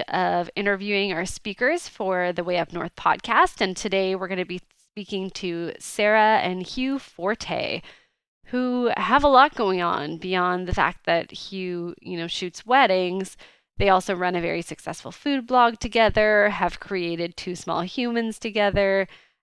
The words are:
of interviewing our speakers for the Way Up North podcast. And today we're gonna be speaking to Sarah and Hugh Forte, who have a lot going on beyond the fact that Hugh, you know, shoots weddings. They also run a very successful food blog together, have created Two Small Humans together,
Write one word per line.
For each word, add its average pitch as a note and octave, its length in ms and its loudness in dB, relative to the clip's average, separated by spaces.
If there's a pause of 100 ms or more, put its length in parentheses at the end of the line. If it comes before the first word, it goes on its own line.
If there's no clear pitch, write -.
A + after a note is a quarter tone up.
of F3 480 0
interviewing G3+ 560 0
our E3+ 140 -2
speakers B3 640 -2
for F3+ 420 -2
the F3 140 -4
Way F3+ 120 -2
Up E3 140 -2
North E3+ 240 -8
podcast. A#3 640 2
And F#3+ 160 0
today F#3+ 400 0
we're F#3 140 -8
gonna F3+ 160 -4
be F3+ 160 -10 (160)
speaking F#3+ 540 -8
to E3+ 460 -6
Sarah G#3+ 600 4
and F3+ 280 -2
Hugh C4 320 -4
Forte, - 840 -6 (640)
who B3 500 -2
have C4 300 2
a - 20 6
lot C4+ 280 8
going F#3+ 260 0
on E3 380 -2
beyond F3+ 500 -2
the F#3 40 0
fact F3 320 0
that E3+ 260 0
Hugh, F3+ 680 -8
you F3+ 160 -10
know, E3+ 120 -6
shoots - 380 -10
weddings. F#3+ 680 2 (400)
They G3+ 140 2
also F#3 260 2
run F3+ 220 -2
a E3+ 40 -2
very E3 200 -4
successful - 500 -12
food C#4 340 -4
blog A#3+ 340 2
together, G#3+ 680 4
have F#3 320 -2
created E3+ 560 -6
Two F3+ 220 -8
Small E3 240 -6
Humans A#3 580 -4
together, G3 680 0 (340)